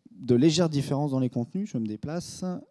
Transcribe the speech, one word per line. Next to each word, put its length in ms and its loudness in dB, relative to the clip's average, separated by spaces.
de 240 2
légères 340 6
différences 420 -2
dans 80 0
les 120 0
contenus, 400 -4
je 80 -4
me 80 -2
déplace. 580 -8